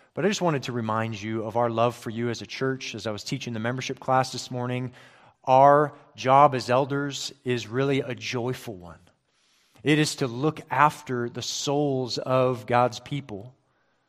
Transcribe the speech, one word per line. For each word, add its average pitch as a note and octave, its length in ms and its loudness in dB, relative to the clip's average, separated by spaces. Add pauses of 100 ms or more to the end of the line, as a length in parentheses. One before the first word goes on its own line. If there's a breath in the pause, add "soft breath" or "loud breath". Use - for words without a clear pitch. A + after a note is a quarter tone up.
(140 loud breath)
but C#3 100 -6
I F#3 40 2
just G3+ 160 -2
wanted D3+ 200 0
to B2+ 80 -8
remind A2+ 480 -2
you A2 260 -6
of A2 120 -4
our A#2+ 140 2
love A#2 240 2
for - 160 -10
you A#2 180 -4
as A2 140 -6
a F#2+ 40 -16
church. C3 460 -6
As A2 140 -8
I A2 40 -4
was G#2 120 -8
teaching C3 300 -8
the A2 60 -6
membership B2 400 -4
class C3 320 0
this - 200 -10
morning, B2 400 -6 (560 loud breath)
our C#3+ 460 8 (220 loud breath)
job C3 400 6
as B2 160 -2
elders C#3 600 -2 (120)
is A#2+ 240 -4
really C3+ 320 0
a B2 160 -6
joyful A#2+ 580 -6
one. F2 240 -18 (840 soft breath)
It D3 160 4
is D3+ 160 0
to C3+ 120 -2
look C3+ 340 -2 (100)
after B2+ 580 2
the A#2 140 -10
souls C#3 720 -2
of B2+ 480 0
God's A#2+ 340 2
people. B2+ 540 -12 (560)